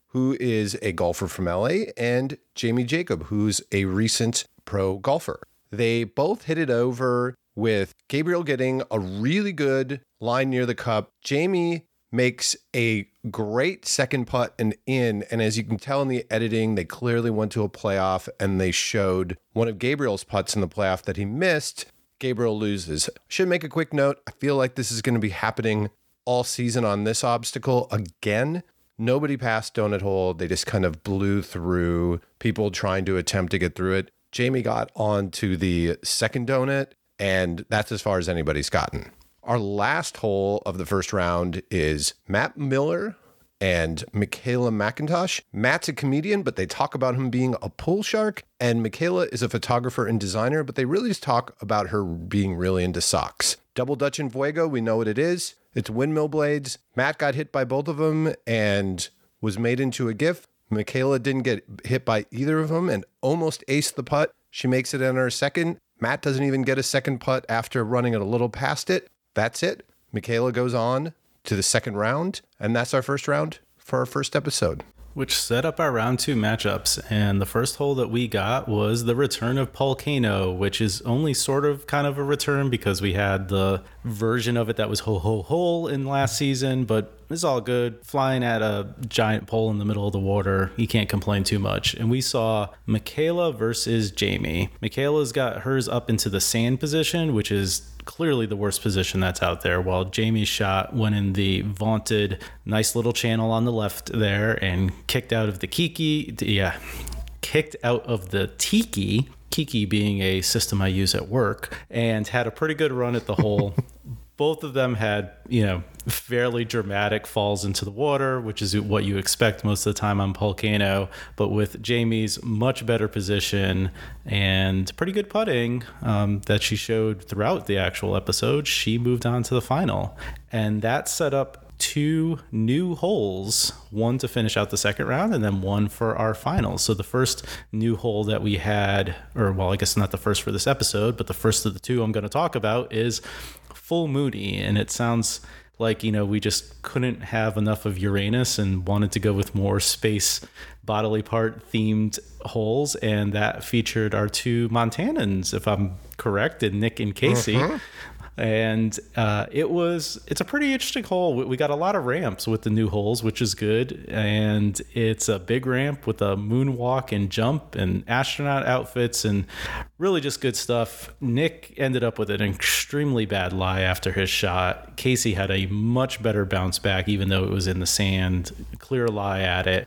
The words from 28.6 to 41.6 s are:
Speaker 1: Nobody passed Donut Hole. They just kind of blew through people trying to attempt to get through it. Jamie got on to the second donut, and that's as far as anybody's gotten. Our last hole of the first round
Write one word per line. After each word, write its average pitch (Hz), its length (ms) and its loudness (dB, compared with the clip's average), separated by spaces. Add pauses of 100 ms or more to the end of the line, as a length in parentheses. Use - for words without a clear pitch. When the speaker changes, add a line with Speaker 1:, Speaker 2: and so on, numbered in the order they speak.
Speaker 1:
Nobody 139 380 2
passed 110 380 -2
Donut 104 280 0
Hole. 95 320 2
They 87 120 -4
just 87 200 -2
kind 95 180 2
of 80 180 0
blew 98 400 0
through 87 800 0 (180)
people 107 320 0
trying 95 360 -2
to 95 100 0
attempt 90 360 -2
to 98 60 2
get 87 160 0
through 92 200 0
it. 95 160 -2 (200)
Jamie 123 320 0
got 113 320 -2
on 104 380 0
to 95 240 0
the 85 480 2
second 117 420 -2
donut, 135 460 0 (260)
and 92 500 0
that's 107 220 0
as 107 120 -6
far 98 160 2
as 85 100 -2
anybody's 76 420 0
gotten. - 400 -2 (320)
Our 120 160 0
last 107 600 -2
hole 101 480 0
of 90 120 -4
the 90 80 -4
first 95 260 0
round 87 580 0